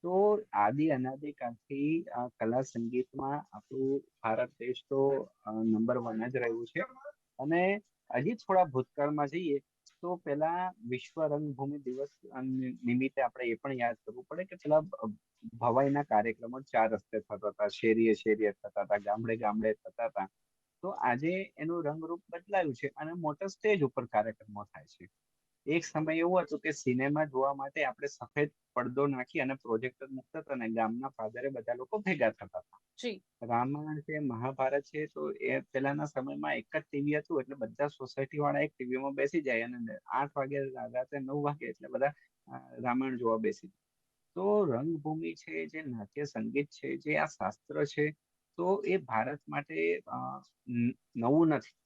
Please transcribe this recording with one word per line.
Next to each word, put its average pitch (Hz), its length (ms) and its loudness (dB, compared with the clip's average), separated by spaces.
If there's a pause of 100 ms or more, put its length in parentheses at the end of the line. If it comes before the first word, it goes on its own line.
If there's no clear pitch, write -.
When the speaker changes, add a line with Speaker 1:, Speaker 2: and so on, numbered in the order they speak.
Speaker 1:
તો 202 400 6 (120)
આદિ 127 360 4
અનાદિ 135 420 0
કાળથી 139 720 -2
આ 123 240 -4
કલા 120 340 0
સંગીતમાં 131 840 -2 (100)
આપણું 135 460 -2 (240)
ભારત 117 260 2
દેશ 127 260 -6 (140)
તો, 139 200 4 (360)
અ, 110 60 -6
નંબર 113 460 4
વન 117 320 -2
જ 131 60 -6
રહ્યું 117 300 0
છે. 165 160 -6 (580)
અને 180 420 2 (340)
હજી 147 180 2
થોડા 185 300 4
ભૂતકાળમાં 143 640 0
જઈએ 151 320 0 (420)
તો 180 140 -2
પહેલા 170 580 0 (140)
વિશ્વ 127 400 -2
રંગભૂમિ 147 520 -2
દિવસ, 131 280 -4 (260)
અ, 131 80 -8
નિ-, 131 440 -2
નિમિત્તે 127 360 2
આપણે 123 240 -2
એ 117 80 0
પણ 139 200 -4
યાદ 120 220 0
કરવું 123 280 -14
પડે 165 200 -8
કે 185 120 -12
પહેલા, 151 220 2
અ, 160 280 -2 (480)
ભવાઈના 135 500 4
કાર્યક્રમો 117 560 0
ચાર 113 300 2
રસ્તે 110 300 -2
થતા 107 280 -6
હતા, 104 200 -2
શેરીએ 113 460 4
શેરીએ 107 380 4
થતા 101 300 -6
હતા, 104 160 2
ગામડે 110 400 0
ગામડે 110 360 2
થતા - 320 -6
હતા. 98 240 -4 (520)
તો 180 80 -6
આજે 160 680 0
એનું 165 260 -4
રંગરૂપ 160 460 -4
બદલાયું 170 440 0
છે 139 140 -6
અને 151 260 -6
મોટા 170 340 -4
સ્ટેજ 196 360 2
ઉપર 127 220 0
કાર્યક્રમો 107 580 -2
થાય 76 220 -18
છે. - 240 -20 (560)
એક 165 200 0
સમય 156 300 -2
એવો 175 240 4
હતો 151 180 -2
કે 156 140 -2
સિનેમા 143 540 2
જોવા 135 280 2
માટે 139 300 -4
આપણે 135 240 -2
સફેદ 143 440 -2 (240)
પડદો 123 320 2
નાખી 127 320 -2
અને 131 140 0
પ્રોજેક્ટર 127 540 -4
મૂકતા 135 320 -10
હતા 147 140 -6
અને 117 160 -4
ગામના 117 400 0
પાદરે 120 400 -6
બધા 120 240 -4
લોકો 131 240 -6
ભેગા 185 320 2
થતા - 300 -8
હતા. - 200 -18 (220)
Speaker 2:
જી. 214 220 -6 (200)
Speaker 1:
રામાયણ 143 560 -2
છે, 151 200 -6
મહાભારત 135 640 0
છે, 151 220 -6
તો 151 260 -6
એ 135 280 0
પહેલાના 139 460 0
સમયમાં 143 500 -4
એક 123 220 -6
જ 156 40 0 (100)
ટી 143 100 -2
વી 147 140 2
હતું, 151 260 0
એટલે 131 140 -8
બધા 117 320 -2
સોસાયટી 135 500 -6
વાળા 143 220 2
એક 147 200 0
ટી 127 60 -6
વી 127 120 -2
માં 139 160 -4
બેસી 139 280 0
જાય 123 200 0
અને 117 340 -6 (100)
આઠ 143 300 -2
વાગે 139 240 -2
રા-, 131 280 -6
રાત્રે 127 320 -4
નવ 139 220 -4
વાગે 143 240 -2
એટલે - 220 -10
બધા, 135 260 2 (340)
અ, - 40 -18 (280)
રામાયણ 127 380 0
જોવા 113 200 4
બેસી 107 300 -2
જાય. - 180 -20 (500)
તો 202 280 4
રંગભૂમિ 156 720 -2
છે, 160 320 -8
જે 156 160 -10
નાટ્ય 123 420 -8
સંગીત 127 460 -2
છે, 135 280 -8
જે 147 200 -2
આ 156 80 2
શાસ્ત્ર 147 600 -4
છે, 151 300 0 (420)
તો 180 300 2
એ 190 100 2
ભારત 127 500 -2
માટે, 160 500 0 (100)
અ, 127 100 -8 (500)
ન-, 120 260 2 (220)
નવું 143 320 6
નથી. 143 380 0